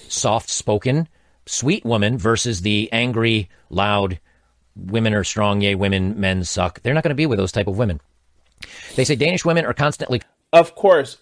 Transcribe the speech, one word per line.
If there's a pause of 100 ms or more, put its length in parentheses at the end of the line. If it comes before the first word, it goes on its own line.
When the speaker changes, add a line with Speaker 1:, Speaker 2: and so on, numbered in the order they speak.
Speaker 1:
soft-spoken, (380)
sweet
woman
versus
the
angry, (200)
loud, (560)
"Women
are
strong,
yay,
women,
men
suck."
They're
not
gonna
be
with
those
type
of
women. (960)
They
say
Danish
women
are
constantly (300)
Speaker 2:
Of
course,